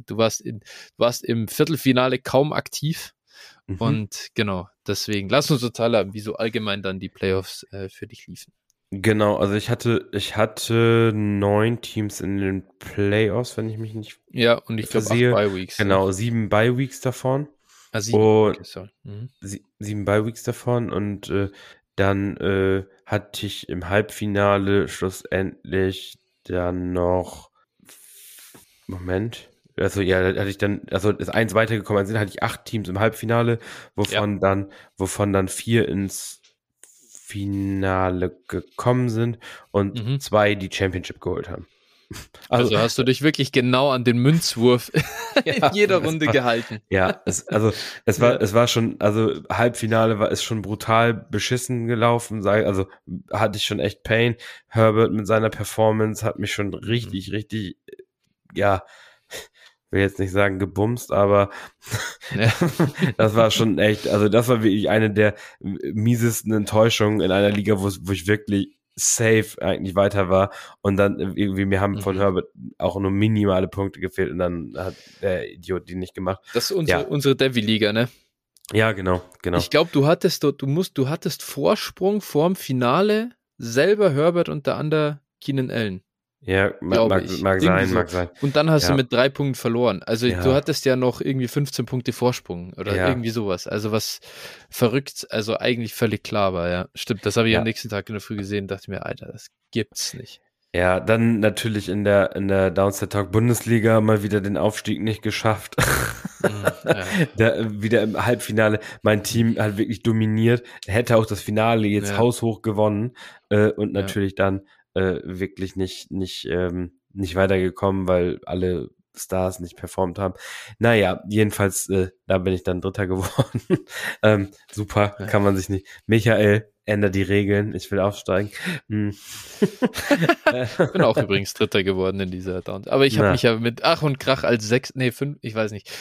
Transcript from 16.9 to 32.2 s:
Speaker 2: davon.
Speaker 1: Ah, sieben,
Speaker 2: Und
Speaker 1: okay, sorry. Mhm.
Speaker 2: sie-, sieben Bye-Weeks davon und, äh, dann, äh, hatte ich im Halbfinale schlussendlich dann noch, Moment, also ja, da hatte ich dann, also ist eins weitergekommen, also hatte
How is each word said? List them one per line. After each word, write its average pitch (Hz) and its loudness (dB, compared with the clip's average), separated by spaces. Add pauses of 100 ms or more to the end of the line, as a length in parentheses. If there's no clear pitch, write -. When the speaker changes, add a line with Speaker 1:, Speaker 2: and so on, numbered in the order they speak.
Speaker 2:
davon. 135 -2 (440)
Speaker 1:
Ah, 113 -4
sieben, 107 2
Speaker 2:
Und 107 6
Speaker 1:
okay, - -16
sorry. - -16 (120)
Mhm. 107 -14 (140)
Speaker 2:
sie-, 101 -12 (140)
sieben 104 -6
Bye-Weeks 107 0
davon 120 -2
und, 101 -4
äh, 95 0 (460)
dann, 98 0
äh, 95 2 (200)
hatte - -4
ich - -10
im 87 -6
Halbfinale 101 2
schlussendlich - -4 (260)
dann 90 -4
noch, 90 0 (1400)
Moment, 95 -6 (260)
also 98 0
ja, 92 4
da - -2
hatte 98 -4
ich 95 -10
dann, 101 -2
also 98 0
ist 92 -2
eins 107 0
weitergekommen, 107 0
also 104 -2
hatte 101 -2